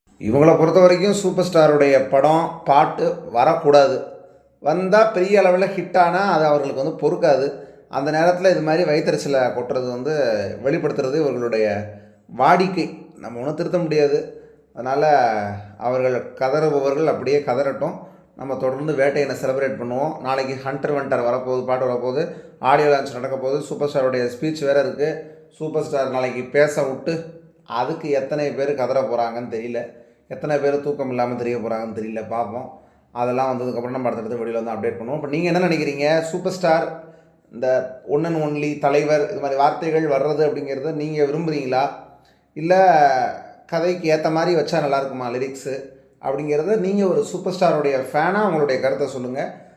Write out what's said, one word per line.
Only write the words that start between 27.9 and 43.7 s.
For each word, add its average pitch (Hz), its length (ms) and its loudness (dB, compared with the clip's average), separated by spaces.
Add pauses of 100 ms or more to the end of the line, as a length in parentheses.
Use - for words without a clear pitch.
எத்தனை 143 420 -2
பேர் 139 240 -2
கதற 147 260 0
போறாங்கன்னு 117 520 -4
தெரியல, 117 320 -6 (420)
எத்தனை 151 300 -4
பேர் 143 240 0
தூக்கம் 143 280 -4
இல்லாம 123 260 -2
தெரிய 120 220 -4
போறாங்கன்னு 110 420 -6
தெரியல, 110 280 -8
பார்ப்போம். 113 540 -8 (300)
அதெல்லாம் 123 480 -2
வந்ததுக்கப்புறம் 123 300 -6
நம்ம 127 200 -4
அடுத்தடுத்த 113 360 -6
வீடியோல 113 180 -4
வந்து 113 80 -6
அப்டேட் 110 200 -4
பண்ணுவோம். 117 240 -8
இப்ப 151 120 -6
நீங்க 170 240 -2
என்ன 180 160 2
நினைக்கிறீங்க? 151 540 0
சூப்பர் 180 300 -4
ஸ்டார், - 520 0 (480)
இந்த 127 560 -2
ஒன் 151 180 0
and 160 180 -2
only, 147 360 -4
தலைவர், 147 520 2
இது 135 80 -6
மாதிரி 135 200 -2
வார்த்தைகள் 156 480 2
வர்றது 143 320 0
அப்படிங்கிறத 139 520 -2
நீங்க 151 320 -2
விரும்புறீங்களா? 143 640 -2 (640)
இல்ல 180 400 4 (760)
கதைக்கு 165 480 0